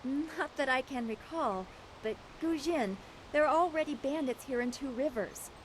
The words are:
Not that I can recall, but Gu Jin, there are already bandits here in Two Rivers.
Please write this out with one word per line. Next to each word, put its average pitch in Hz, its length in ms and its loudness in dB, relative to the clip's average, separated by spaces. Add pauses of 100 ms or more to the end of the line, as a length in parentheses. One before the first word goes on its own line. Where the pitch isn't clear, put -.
Not 294 540 -2
that 277 120 2
I 262 120 4
can 254 260 -2
recall, 220 600 -2 (340)
but 220 140 -2 (240)
Gu 330 180 2
Jin, 269 400 0 (340)
there 302 140 6
are 285 100 6
already 311 400 4
bandits 269 500 -2
here 247 160 0
in 247 100 2
Two 269 180 -4
Rivers. 247 600 -2 (160)